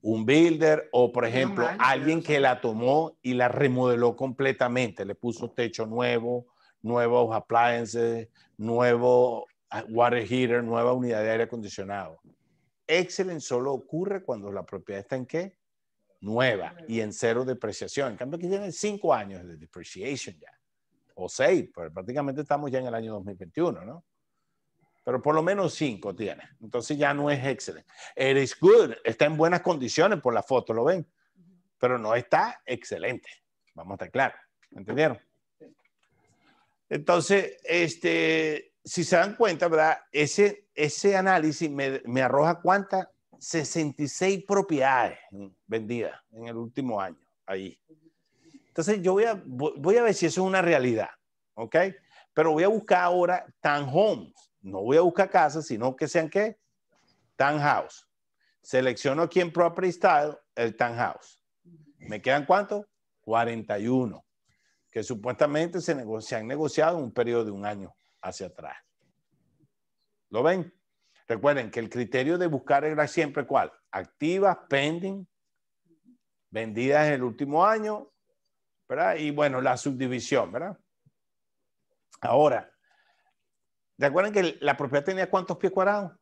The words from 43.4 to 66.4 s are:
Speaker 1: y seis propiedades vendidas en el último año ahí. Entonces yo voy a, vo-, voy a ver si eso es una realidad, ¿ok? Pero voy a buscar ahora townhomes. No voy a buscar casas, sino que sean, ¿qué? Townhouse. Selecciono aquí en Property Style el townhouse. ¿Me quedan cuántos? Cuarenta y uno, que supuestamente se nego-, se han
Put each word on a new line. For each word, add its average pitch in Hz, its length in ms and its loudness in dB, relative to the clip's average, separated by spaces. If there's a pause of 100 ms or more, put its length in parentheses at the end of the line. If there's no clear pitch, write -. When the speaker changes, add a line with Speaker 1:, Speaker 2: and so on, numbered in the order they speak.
Speaker 1:
y 143 60 -4
seis 190 380 -2
propiedades 135 720 2 (480)
vendidas 110 540 -6 (120)
en 113 160 -16
el 117 80 -12
último 117 440 -6
año 90 200 -8 (260)
ahí. 95 340 -10 (840)
Entonces 196 340 -2
yo 180 120 2
voy 202 120 4
a, 226 100 0
vo-, 139 420 -6
voy 160 200 2
a 240 60 6
ver 220 120 4
si - 120 0
eso 160 160 0
es 190 40 0
una 190 140 2
realidad, 127 500 2 (440)
¿ok? 113 220 -4 (580)
Pero 156 180 4
voy 156 120 2
a 196 40 6
buscar 208 340 2
ahora 180 440 0 (140)
townhomes. 147 720 0 (260)
No 98 220 -8
voy 123 140 2
a 170 60 8
buscar 185 280 2
casas, 156 360 2
sino 123 280 -4
que 147 140 -4
sean, 160 200 0
¿qué? 214 300 -2 (800)
Townhouse. 143 720 0 (520)
Selecciono 131 600 0
aquí 170 180 2
en 175 120 -2
Property 170 400 2
Style 151 440 2 (200)
el 117 180 -2
townhouse. 117 680 -4 (540)
¿Me 104 220 -10
quedan 135 240 0
cuántos? 208 420 0 (340)
Cuarenta 113 580 -2
y 107 80 -4
uno, 123 400 -2 (640)
que 110 140 -6
supuestamente 147 760 0
se 160 140 -2
nego-, 110 260 -6
se - 140 -8
han 110 140 -6